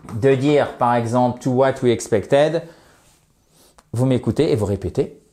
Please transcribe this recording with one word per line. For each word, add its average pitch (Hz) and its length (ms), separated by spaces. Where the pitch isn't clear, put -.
de 135 200
dire, 135 420
par 120 180
exemple, 120 460
to 131 100
what 131 320
we 123 80
expected, 139 720
vous 123 140
m'écoutez 123 460
et - 40
vous 104 100
répétez. 98 540